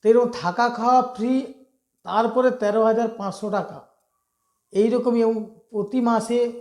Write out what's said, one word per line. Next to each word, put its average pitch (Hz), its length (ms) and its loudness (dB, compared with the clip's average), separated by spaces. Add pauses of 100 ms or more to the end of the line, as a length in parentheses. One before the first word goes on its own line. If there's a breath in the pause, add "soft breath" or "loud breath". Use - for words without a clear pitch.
তো - 80 -20
এরকম 233 200 6 (120)
থাকা 180 260 0 (120)
খাওয়া 247 220 4 (140)
ফ্রি, 233 180 -2 (760)
তারপরে 233 420 0 (140)
তেরো 208 260 0
হাজার 226 200 0 (100)
পাঁচশো 196 280 -8 (100)
টাকা 165 220 -6 (960)
এইরকমই, 233 540 2
এবং 226 100 0 (340)
প্রতি 208 380 -4
মাসে 233 300 0 (220)